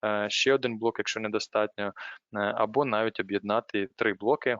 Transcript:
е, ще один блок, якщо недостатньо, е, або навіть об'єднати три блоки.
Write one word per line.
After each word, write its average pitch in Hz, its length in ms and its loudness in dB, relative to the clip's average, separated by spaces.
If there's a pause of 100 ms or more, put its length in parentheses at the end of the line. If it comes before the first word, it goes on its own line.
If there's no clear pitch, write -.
е, 104 240 0
ще - 240 4
один 131 240 0
блок, 113 200 0
якщо - 220 -2
недостатньо, 107 680 -2
е, 98 60 -4 (480)
або 110 460 2
навіть 110 340 0
об'єднати 101 760 0
три 107 180 2
блоки. 120 460 0